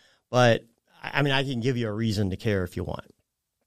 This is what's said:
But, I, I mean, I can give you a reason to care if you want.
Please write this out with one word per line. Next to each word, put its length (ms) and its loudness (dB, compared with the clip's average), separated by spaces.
But, 380 4
I, 180 -4
I 20 2
mean, 100 0
I 120 0
can 160 -4
give 180 -2
you 100 -4
a 40 -6
reason 360 0
to 80 -4
care 260 -2
if 140 -6
you 80 -4
want. 260 -10